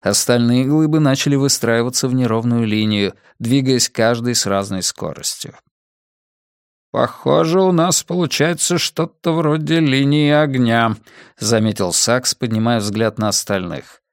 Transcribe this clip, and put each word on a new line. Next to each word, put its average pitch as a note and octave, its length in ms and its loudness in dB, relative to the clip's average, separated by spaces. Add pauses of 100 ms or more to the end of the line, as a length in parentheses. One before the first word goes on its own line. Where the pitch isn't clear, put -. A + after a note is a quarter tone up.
Остальные A#2+ 640 2
глыбы D#3 340 2
начали C#3+ 360 2
выстраиваться B2 720 0
в B2 60 0
неровную A#2 520 0
линию, G#2+ 500 0 (240)
двигаясь B2+ 500 0
каждый A#2 460 0
с - 100 -2
разной G2 380 -2
скоростью. - 720 -8 (1400)
«Похоже, D#3+ 720 0
у F#3 100 2
нас E3+ 320 0
получается F3 760 -2
что-то - 560 -4
вроде D#3 460 0
линии C#3+ 520 2
огня», B2 640 2 (440)
заметил G#2+ 520 0
Сакс, B2 440 0
поднимая A2+ 440 -2
взгляд G#2+ 380 -2
на G#2+ 120 -2
остальных. F#2 720 -6 (120)